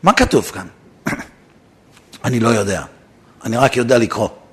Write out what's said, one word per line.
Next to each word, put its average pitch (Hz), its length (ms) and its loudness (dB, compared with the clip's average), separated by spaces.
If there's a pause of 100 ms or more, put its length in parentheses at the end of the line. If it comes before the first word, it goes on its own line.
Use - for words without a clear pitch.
מה 190 100 4
כתוב - 400 2
כאן? 95 140 -14 (400)
<clears throat> - 1160 -14
אני 123 140 0
לא 113 100 2
יודע. 98 320 0 (600)
אני 113 140 -4
רק 127 200 2
יודע 123 200 2
לקרוא. 107 320 0 (240)